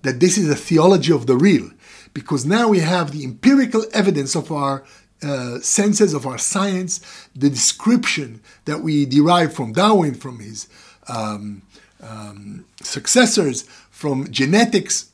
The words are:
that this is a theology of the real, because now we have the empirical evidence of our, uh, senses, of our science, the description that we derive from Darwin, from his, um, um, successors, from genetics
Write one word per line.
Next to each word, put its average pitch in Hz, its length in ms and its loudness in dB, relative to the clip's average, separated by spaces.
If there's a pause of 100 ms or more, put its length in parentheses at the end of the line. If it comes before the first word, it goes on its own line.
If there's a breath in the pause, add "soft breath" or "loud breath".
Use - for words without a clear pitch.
that 127 180 -4
this 180 200 4
is 165 100 0
a 143 60 2
theology 165 580 4
of 123 140 0
the 127 100 4
real, 147 320 4 (460 loud breath)
because 135 320 -6
now 220 200 2
we 202 120 4
have 165 320 -2
the 147 120 -10
empirical 220 680 2
evidence 175 420 0
of 160 160 -4
our, 139 320 -4 (380 soft breath)
uh, 127 380 -6
senses, 202 560 2
of 139 100 -6
our 123 140 -8
science, 185 600 -4 (360 loud breath)
the 143 140 2
description 135 920 -2 (240 soft breath)
that 151 160 -6
we 151 240 0
derive 156 480 4
from 113 180 -8
Darwin, 170 440 2
from 123 240 -14
his, 104 280 -16 (400 soft breath)
um, 104 540 -8 (400 soft breath)
um, 104 640 -18 (160)
successors, 190 800 0 (280 soft breath)
from 139 400 -6
genetics 190 840 0